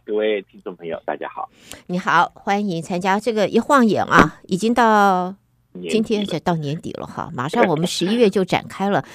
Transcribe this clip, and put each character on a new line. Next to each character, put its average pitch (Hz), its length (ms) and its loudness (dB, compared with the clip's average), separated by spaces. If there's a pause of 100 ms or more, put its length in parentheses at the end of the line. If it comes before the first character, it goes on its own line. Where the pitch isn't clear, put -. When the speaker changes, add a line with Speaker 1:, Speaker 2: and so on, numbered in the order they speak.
Speaker 1:
各 107 100 -6
位 107 280 0
听 101 200 -20
众 92 140 -12
朋 85 100 -16
友， 82 200 -8
大 76 100 -4
家 73 120 -12
好。 - 200 -12 (380)
Speaker 2:
你 180 120 -6
好， 170 380 2
欢 208 320 -2
迎 165 120 -4
参 175 200 -6
加。 190 180 0
这 226 140 -2
个 208 160 0
一 - 100 2
晃 254 260 4
眼 151 200 2
啊， 156 400 2
已 - 120 -2
经 214 160 0
到 202 640 4 (540)
今 220 140 0
天， 214 180 -2
Speaker 1:
年 202 60 -2
底 - 60 -6
了。 165 60 -4
Speaker 2:
这 - 20 -4
到 175 140 -2
年 156 260 -4
底 - 120 -12
了 - 120 -10
哈， - 300 -10
马 127 140 -4
上 233 180 2
我 175 80 2
们 156 100 0
十 180 220 -4
一 202 80 0
月 233 160 4
就 190 140 0
展 - 240 -2
开 196 220 -4
了。 170 120 2 (120)